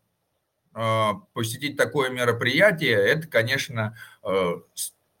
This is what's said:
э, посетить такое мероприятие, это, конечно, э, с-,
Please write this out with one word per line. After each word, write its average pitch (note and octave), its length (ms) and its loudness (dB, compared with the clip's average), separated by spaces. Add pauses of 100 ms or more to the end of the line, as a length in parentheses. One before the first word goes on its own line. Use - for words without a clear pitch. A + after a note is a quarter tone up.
(720)
э, A2 360 0 (240)
посетить A#2 440 -6
такое B2+ 320 0
мероприятие, B2+ 840 2
это, A#2+ 340 2
конечно, A#2 680 -2 (280)
э, F#2 300 0 (200)
с-, - 200 -10 (280)